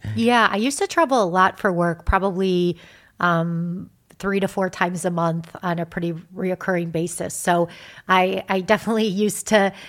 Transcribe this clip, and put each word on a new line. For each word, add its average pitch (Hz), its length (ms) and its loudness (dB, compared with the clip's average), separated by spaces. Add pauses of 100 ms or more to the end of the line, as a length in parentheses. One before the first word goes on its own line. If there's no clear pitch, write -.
(140)
Yeah, 226 340 4
I 202 100 -2
used 262 200 -2
to 403 80 0
travel 269 340 2
a 196 60 2
lot 185 320 2
for 196 140 0
work, 175 340 0
probably, 180 720 2 (400)
um, 170 720 -2 (300)
three 196 200 -2
to 196 80 -2
four 190 220 -2
times 180 340 -2
a 180 60 0
month 165 440 -2 (100)
on 175 160 -2
a 170 40 -2
pretty 170 280 -4
reoccurring 180 800 -4
basis. 170 420 -4
So 175 340 2 (400)
I, 185 400 2
I 190 120 0
definitely 214 480 0
used 202 400 -2
to 196 240 4 (160)